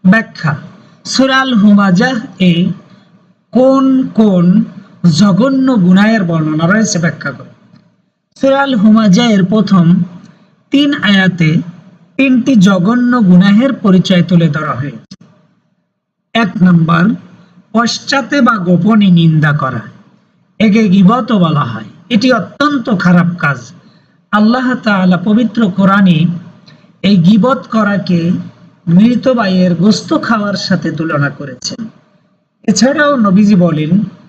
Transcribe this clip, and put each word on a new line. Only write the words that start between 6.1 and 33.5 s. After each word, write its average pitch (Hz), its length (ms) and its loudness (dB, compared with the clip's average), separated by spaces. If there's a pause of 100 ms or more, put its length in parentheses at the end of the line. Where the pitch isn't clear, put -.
বর্ণনা 160 420 -2
রয়েছে 202 320 0
ব্যাখ্যা 156 320 -6
করো। - 480 -20 (640)
সূরা 269 220 0
আল 277 120 -2
হুমাজাহ 220 560 2
এর 196 140 2
প্রথম 190 580 2 (680)
তিন 285 240 0
আয়াতে 190 680 0 (560)
তিনটি 269 380 0
জঘন্য 220 680 2
গুনাহের 202 480 4
পরিচয় 185 500 0
তুলে 165 260 0
ধরা 147 260 -6
হয়েছে। - 500 -12 (1120)
এক 226 280 -2
নাম্বার, 165 420 2 (680)
পশ্চাতে 269 680 -4
বা 233 160 0
গোপনে 185 540 0
নিন্দা 156 420 2
করা, 127 280 -6 (800)
একে 214 300 2
গীবতও 208 500 2
বলা 156 220 0
হয়। 117 240 -8 (240)
এটি 247 240 0
অত্যন্ত 269 680 -4
খারাপ 170 280 2 (120)
কাজ। - 340 -6 (600)
আল্লাহ 240 420 0
তাআলা 185 420 0
পবিত্র 220 540 -2
কোরআনে 190 560 2 (760)
এই 196 140 2
গীবত 220 540 2
করাকে 185 600 -2 (580)
মৃত 220 400 2
ভাইয়ের 185 460 0
গোশত 214 480 -2
খাওয়ার 208 320 -4
সাথে - 360 -4
তুলনা 151 400 -4
করেছেন। - 560 -14 (760)
এছাড়াও 277 540 0
নবীজি 208 380 2